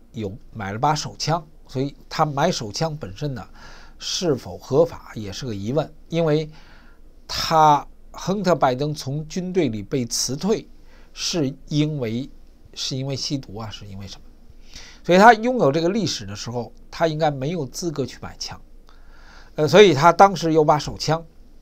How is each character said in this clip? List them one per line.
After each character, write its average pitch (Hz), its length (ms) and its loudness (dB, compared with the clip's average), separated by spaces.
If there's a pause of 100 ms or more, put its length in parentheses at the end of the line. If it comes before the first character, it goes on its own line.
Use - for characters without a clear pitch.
(120)
有 107 240 -8 (160)
买 98 200 -8
了 107 60 -8
把 147 160 2
手 151 220 -8
枪， 165 280 -4 (220)
所 - 140 -6
以 139 160 -6 (120)
他 - 160 0
买 147 260 0
手 110 200 -6
枪 156 260 -4
本 95 200 -12
身 147 160 -6
呢， 98 160 -12 (500)
是 - 360 -2
否 95 240 -10
合 147 260 2
法 - 300 -10
也 104 180 -10
是 139 140 -10
个 113 80 -6
疑 101 180 -6
问， 151 180 -2 (180)
因 165 160 0
为 156 260 0 (760)
他， 156 600 4 (240)
亨 202 320 -4
特· 175 120 4
拜 135 200 2
登 147 200 -4
从 151 320 -8
军 185 260 -6
队 175 160 2
里 107 140 -6
被 123 240 -4
辞 - 300 -4
退， 185 320 -2 (440)
是 147 400 -4 (140)
因 151 320 0
为， 120 320 -4 (420)
是 - 240 -8
因 131 80 -6
为 135 120 -6
吸 147 200 -6
毒 98 200 -10
啊， 110 120 -10
是 101 160 -16
因 98 140 -16
为 101 80 -14
什 - 100 -16
么？ - 60 -20 (800)
所 - 100 0
以 180 60 8
他 226 160 12
拥 240 240 -2
有 143 140 4
这 160 80 0
个 165 80 2
历 202 180 0
史 - 180 -4
的 101 120 -10
时 - 120 -10
候， 117 240 -8 (200)
他 170 160 0
应 156 100 -4
该 156 140 2
没 135 180 -4
有 165 160 -4
资 175 240 -8
格 143 160 -4
去 - 140 -14
买 82 180 -14
枪。 - 220 -12 (960)
呃， 151 100 2
所 175 160 10
以 185 100 8
他 156 200 6
当 196 240 6
时 160 160 0
有 156 120 6
把 151 140 4
手 123 180 -8
枪， 160 300 -2 (360)